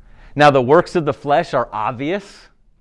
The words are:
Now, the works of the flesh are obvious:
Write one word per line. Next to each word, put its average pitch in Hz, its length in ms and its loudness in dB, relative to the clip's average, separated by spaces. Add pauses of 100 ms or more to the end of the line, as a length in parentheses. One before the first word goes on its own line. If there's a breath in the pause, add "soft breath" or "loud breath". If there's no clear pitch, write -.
(400 soft breath)
Now, 147 140 6
the 135 100 2
works 151 320 2
of 170 100 -2
the 139 80 -2
flesh 147 400 -2
are 123 200 -2
obvious: 117 760 -8 (340)